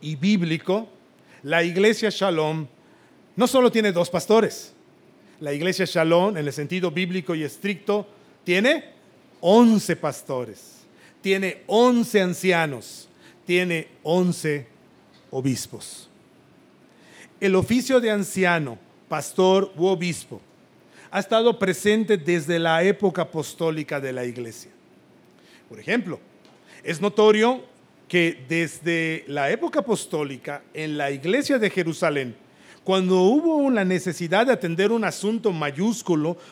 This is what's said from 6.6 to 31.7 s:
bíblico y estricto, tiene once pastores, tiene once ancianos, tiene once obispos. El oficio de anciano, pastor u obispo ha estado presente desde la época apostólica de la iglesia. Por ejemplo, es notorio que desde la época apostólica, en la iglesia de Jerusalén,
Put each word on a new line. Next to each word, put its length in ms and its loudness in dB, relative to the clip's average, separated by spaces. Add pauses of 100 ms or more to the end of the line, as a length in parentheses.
bíblico 440 -4
y 80 -4
estricto, 640 -4 (360)
tiene 420 2 (560)
once 540 6
pastores, 880 -8 (360)
tiene 460 -2
once 540 4
ancianos, 880 -2 (360)
tiene 420 -2 (160)
once 640 0 (640)
obispos. 800 -6 (1300)
El 160 2
oficio 440 2
de 120 2
anciano, 640 0 (320)
pastor 680 2
u 100 0
obispo 560 -4 (720)
ha 80 -2
estado 380 2
presente 600 0
desde 420 -2
la 240 2
época 400 0
apostólica 760 -6
de 120 -6
la 140 -6
iglesia. 460 -12 (960)
Por 100 -20
ejemplo, 400 -4 (640)
es 160 -6
notorio 640 4 (440)
que 400 0
desde 800 -4
la 220 -2
época 300 -2
apostólica, 840 -6 (100)
en 240 -6
la 140 -2
iglesia 460 0
de 120 0
Jerusalén, 680 -2 (480)